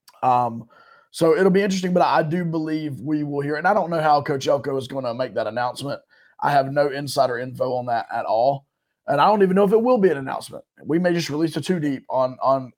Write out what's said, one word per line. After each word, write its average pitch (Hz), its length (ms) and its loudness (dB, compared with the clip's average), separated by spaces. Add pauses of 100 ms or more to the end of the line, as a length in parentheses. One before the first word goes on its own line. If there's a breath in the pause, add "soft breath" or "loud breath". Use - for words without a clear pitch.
(240)
Um, 123 440 0 (440 soft breath)
so 165 240 2
it'll 190 160 4
be 196 120 2
interesting, 190 280 -2
but 180 120 4
I 143 180 2
do 165 240 -2
believe 156 560 -4
we 151 220 -2
will 143 180 -4
hear, 147 140 -2
and 160 120 0
I 196 60 4
don't 170 160 0
know 170 100 0
how 151 220 4
Coach 139 260 -4
Elko 139 300 0
is 123 100 -6
gonna 131 260 -6
make 127 200 -4
that 110 140 -2
announcement. 120 520 -6 (400 soft breath)
I 143 120 0
have 135 200 2
no 147 180 2
insider 131 500 -2
info 127 340 -4
on 123 140 -6
that 117 260 -2
at 113 120 -4
all. 127 400 0 (420)
And 143 120 0
I 147 60 6
don't 208 160 4
even 185 140 4
know 202 80 6
if 196 80 4
it 220 100 4
will 247 160 4
be 190 140 4
an 143 60 -2
announcement. - 460 -10 (200)
We 156 160 0
may 175 140 2
just 165 180 -2
release 156 260 -2
a 151 40 -4
two 185 180 -2
deep 143 320 -4
on, 131 320 -2
on, 131 340 0